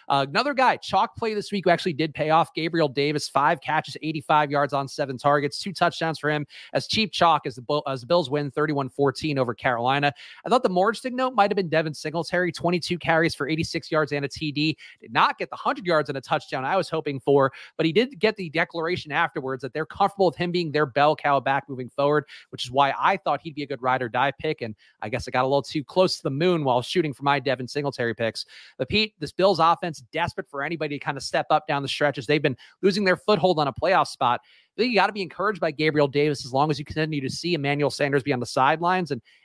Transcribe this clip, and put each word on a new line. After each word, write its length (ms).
Uh, 200
another 240
guy, 240
chalk 400
play 160
this 180
week, 140
who 60
actually 240
did 180
pay 180
off, 240
Gabriel 340
Davis, 400
five 320
catches, 420
eighty-five 480
yards 220
on 140
seven 300
targets, 420
two 140
touchdowns 460
for 100
him, 180
as 120
cheap 260
chalk 340
as 80
the 80
Bull-, 240
as 160
the 40
Bills 220
win 220
thirty-one 400
fourteen 480
over 160
Carolina. 580
I 60
thought 120
the 60
more 220
interesting 260
note 180
might 160
have 60
been 120
Devin 260
Singletary, 580
twenty-two 460
carries 360
for 140
eighty-six 420
yards 220
and 120
a 40
T 240
D. 240
Did 120
not 260
get 120
the 60
hundred 300
yards 220
and 100
a 20
touchdown 440
I 120
was 140
hoping 300
for, 320
but 100
he 60
did 260
get 180
the 140
declaration 640
afterwards 500
that 100
they're 140
comfortable 400
with 100
him 140
being 220
their 140
bell 280
cow 260
back 280
moving 200
forward, 360
which 140
is 60
why 280
I 180
thought 260
he'd 120
be 80
a 40
good 160
ride 200
or 60
die 300
pick. 240
And 120
I 80
guess 200
I 20
got 140
a 40
little 140
too 220
close 320
to 60
the 80
moon 340
while 180
shooting 320
for 80
my 160
Devin 300
Singletary 460
picks. 300
But 100
Pete, 320
this 120
Bills 280
offense 400
desperate 380
for 120
anybody 360
to 60
kinda 160
step 300
up 160
down 160
the 60
stretch 300
as 80
they've 160
been 140
losing 220
their 120
foothold 420
on 100
a 40
playoff 360
spot. 360
I 360
think 100
you 80
gotta 140
be 80
encouraged 400
by 100
Gabriel 380
Davis 380
as 80
long 160
as 80
you 80
continue 340
to 80
see 240
Emmanuel 380
Sanders 320
be 100
on 80
the 60
sidelines 640
and, 100